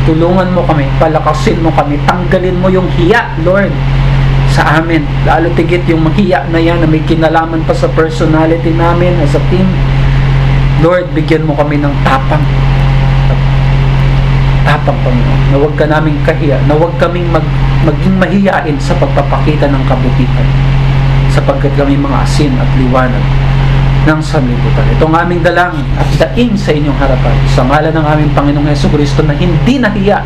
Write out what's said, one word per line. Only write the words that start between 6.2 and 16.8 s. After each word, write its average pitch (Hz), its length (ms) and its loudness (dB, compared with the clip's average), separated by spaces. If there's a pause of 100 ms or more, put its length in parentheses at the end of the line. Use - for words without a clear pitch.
na 165 80 0
yan 165 240 0
na 160 40 2
may 156 200 2
kinalaman 160 560 0
pa 170 80 -2
sa 170 240 0
personality 160 800 0
namin 175 480 0
as 185 80 0
a - 160 0
team. 185 180 0 (1160)
Lord, 175 320 0
bigyan 156 320 0
mo 147 80 0
kami 147 240 -2
ng 143 240 -2
tapang. 135 400 0 (2250)
Tapang, 135 320 -2
Panginoon, 123 500 0
na 139 140 2
huwag 151 160 -2
ka 151 80 2
naming 151 400 0
kahiya, 139 400 0
na 147 80 2
huwag 170 240 0